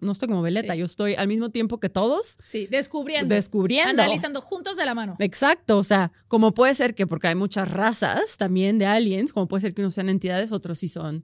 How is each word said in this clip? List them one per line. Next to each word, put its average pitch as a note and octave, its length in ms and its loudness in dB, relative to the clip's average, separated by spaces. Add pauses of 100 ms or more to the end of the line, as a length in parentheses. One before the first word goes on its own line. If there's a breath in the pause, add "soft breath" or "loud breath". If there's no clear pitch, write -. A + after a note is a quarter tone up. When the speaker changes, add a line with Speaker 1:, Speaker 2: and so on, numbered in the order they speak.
Speaker 1:
no G3+ 100 -2
estoy G3+ 160 -4
como F#3+ 140 0
veleta, F#3+ 320 -2
Speaker 2:
Sí. E3 60 -4
Speaker 1:
yo F3+ 60 -2
estoy G3+ 300 -4
al G3 120 -2
mismo A3 240 -2
tiempo A3+ 280 -2
que F#3+ 100 -2
todos B3+ 520 -2
Speaker 2:
Sí, G#3 280 -8
descubriendo. C#4+ 640 -2
Speaker 1:
descubriendo. G#3+ 720 2
Speaker 2:
Analizando C#4 380 0
juntos F#4+ 360 -8
de E4 80 -2
la B3 80 -2
mano. G#3+ 260 -6
Speaker 1:
Exacto, A3 580 2
o G#3+ 60 4
sea, F#3+ 280 2 (160 soft breath)
como A3 260 4
puede C4 220 6
ser A#3+ 200 2
que, F#3+ 120 0
porque E3+ 220 -2
hay E3 60 2
muchas F#3+ 360 -2
razas G#3 640 0
también F#3+ 400 2
de G3 100 4
aliens, G#3+ 440 0
como F#3+ 160 -2
puede G3 140 -2
ser G3+ 120 -4
que G3+ 80 -6
unos F#3+ 120 -2
sean F#3+ 160 -4
entidades, F#3+ 420 -2
otros E3+ 280 -6
sí F3 100 -4
son D#3+ 340 -8